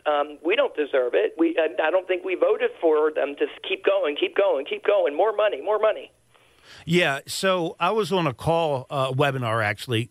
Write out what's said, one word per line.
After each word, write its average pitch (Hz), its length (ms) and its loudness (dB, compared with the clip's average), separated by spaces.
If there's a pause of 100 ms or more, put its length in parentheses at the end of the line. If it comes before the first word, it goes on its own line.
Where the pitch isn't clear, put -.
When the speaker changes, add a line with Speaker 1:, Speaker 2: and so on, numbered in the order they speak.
Speaker 1:
Um, 147 360 -2
we 185 140 0
don't 277 180 0
deserve 131 400 0
it. - 220 0
We, 165 220 2
I, 160 100 0 (180)
I 156 40 0
don't 185 180 2
think 180 160 -2
we 185 100 -4
voted 214 360 0 (100)
for 156 320 2
them 143 240 -4
to 156 80 -2
s-, - 240 -10
keep 190 160 -6
going, 180 320 0
keep 180 200 -2
going, 180 280 2
keep 208 200 -10
going, 180 300 2
more 202 180 2
money, 208 280 0
more 202 180 -2
money. 151 320 -2 (760)
Speaker 2:
Yeah, 160 440 0
so 185 500 -2
I 175 140 2
was 208 200 -2
on 175 140 2
a 131 80 -2
call, 151 560 0
uh, 135 220 -2
webinar, 127 520 0
actually, 110 460 -2